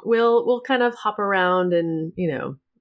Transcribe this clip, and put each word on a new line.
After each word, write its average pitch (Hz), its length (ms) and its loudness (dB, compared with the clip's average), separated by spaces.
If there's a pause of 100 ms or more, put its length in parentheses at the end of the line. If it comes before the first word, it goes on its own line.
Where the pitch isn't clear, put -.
we'll, 233 420 2
we'll 240 160 0
kind 247 220 0
of 240 120 0
hop 214 240 -4
around 185 540 2
and, 165 440 -2
you 185 180 -2
know, 139 200 -8 (260)